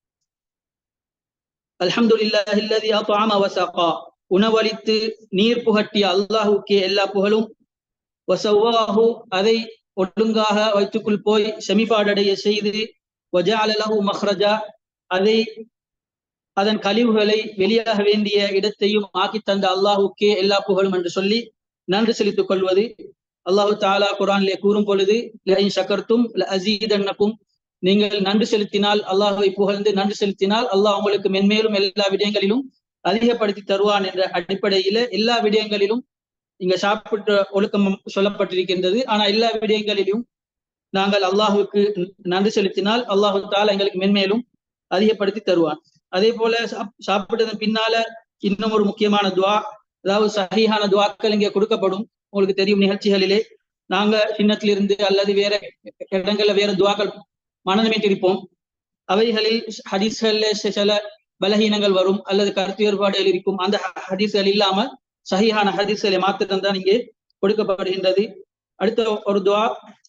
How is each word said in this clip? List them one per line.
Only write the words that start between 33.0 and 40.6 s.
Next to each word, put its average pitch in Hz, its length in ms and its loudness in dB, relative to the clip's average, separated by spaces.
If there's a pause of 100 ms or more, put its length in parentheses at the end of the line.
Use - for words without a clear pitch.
அதிகப்படுத்தி 214 580 0
தருவான் 202 440 0
என்ற 185 260 -4
அடிப்படையில 196 640 -2 (120)
எல்லா 220 320 0
விடயங்களிலும் 208 600 0 (600)
இங்க 180 120 0 (100)
சாப்பிட்ட 208 460 -4 (260)
ஒழுக்கம் 202 320 2 (260)
சொல்லப்பட்டிருக்கின்றது. 185 840 0 (140)
ஆனா 214 100 2 (100)
எல்லா 226 160 2 (140)
விடயங்களிலும் 208 600 -2 (760)